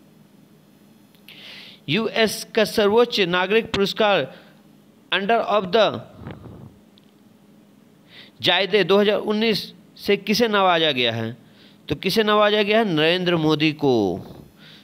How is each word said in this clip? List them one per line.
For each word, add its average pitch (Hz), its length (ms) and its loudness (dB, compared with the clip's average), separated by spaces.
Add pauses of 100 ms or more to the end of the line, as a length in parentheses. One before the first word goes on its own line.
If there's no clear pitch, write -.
(1900)
यूएस 214 560 -2 (100)
का 220 100 2
सर्वोच्च 220 560 0
नागरिक 185 520 0
पुरस्कार 196 600 0 (800)
ऑर्डर 196 400 0
of 208 200 0
the 185 280 2 (2500)
जायदे 185 420 2
दो 190 140 4
हज़ार 208 180 2
उन्नीस 214 580 -2 (220)
से 202 200 -2
किसे 214 320 0
नवाजा 175 440 2
गया 123 200 0
है? 113 240 -6 (520)
तो 156 60 -4
किसे 190 280 -2
नवाजा 208 400 2
गया 208 160 0
है? 233 60 2
नरेंद्र 175 520 0
मोदी 156 360 2
को। 113 480 0 (640)